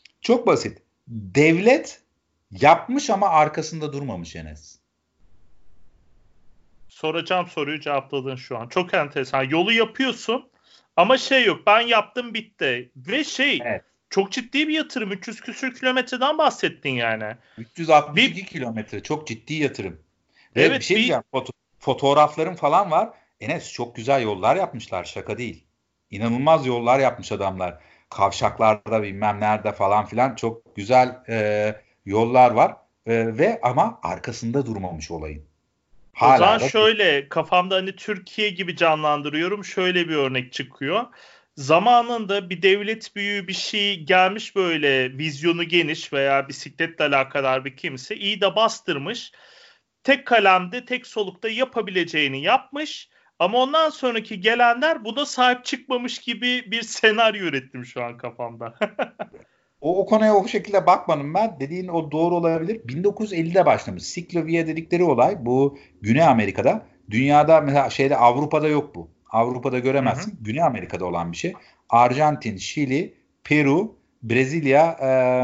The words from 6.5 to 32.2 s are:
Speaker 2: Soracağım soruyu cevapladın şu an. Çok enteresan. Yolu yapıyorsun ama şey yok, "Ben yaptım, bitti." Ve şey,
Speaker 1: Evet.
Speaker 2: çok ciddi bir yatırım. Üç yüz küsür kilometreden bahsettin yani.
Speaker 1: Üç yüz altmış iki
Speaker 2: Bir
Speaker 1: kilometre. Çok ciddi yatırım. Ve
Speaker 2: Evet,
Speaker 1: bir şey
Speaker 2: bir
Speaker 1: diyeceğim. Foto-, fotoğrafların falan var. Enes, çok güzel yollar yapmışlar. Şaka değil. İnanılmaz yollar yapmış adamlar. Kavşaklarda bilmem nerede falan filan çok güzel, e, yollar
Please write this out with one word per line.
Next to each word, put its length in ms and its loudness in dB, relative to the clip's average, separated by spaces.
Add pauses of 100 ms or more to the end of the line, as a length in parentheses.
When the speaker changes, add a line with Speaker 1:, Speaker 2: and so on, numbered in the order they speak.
Speaker 2:
Soracağım 580 -4
soruyu 340 -6
cevapladın 560 -4
şu 220 -10
an. 100 -12
Çok 260 -2
enteresan. 480 -2
Yolu 300 0
yapıyorsun 760 -2 (480)
ama 220 6
şey 260 2
yok, 220 2
"Ben 140 8
yaptım, 540 -2
bitti." 600 -4
Ve 280 -4
şey, 400 -2
Speaker 1:
Evet. 180 -6 (280)
Speaker 2:
çok 220 -2
ciddi 360 -4
bir 60 -2
yatırım. 380 -6
Üç 160 -12
yüz 120 -14
küsür 340 -10
kilometreden 640 -2
bahsettin 520 -2
yani. 460 -4 (220)
Speaker 1:
Üç 180 -16
yüz 140 -4
altmış 340 4
iki 120 -2
Speaker 2:
Bir 100 -12
Speaker 1:
kilometre. 560 -8
Çok 240 -6
ciddi 280 -10
yatırım. 460 -4 (560)
Ve 60 6
Speaker 2:
Evet, 180 4
Speaker 1:
bir 40 -10
şey 120 2
Speaker 2:
bir 40 4
Speaker 1:
diyeceğim. 220 0 (100)
Foto-, 200 -4 (260)
fotoğrafların 760 2
falan 360 0
var. 200 0 (300)
Enes, 320 -8
çok 240 -10
güzel 260 0
yollar 340 0
yapmışlar. 480 -6
Şaka 340 -10
değil. 260 -10 (460)
İnanılmaz 560 2
yollar 320 2
yapmış 340 -2
adamlar. 460 -6 (320)
Kavşaklarda 920 0
bilmem 380 -4
nerede 320 -2
falan 340 0
filan 280 -2
çok 420 -8
güzel, 420 2 (100)
e, 460 -2 (320)
yollar 440 4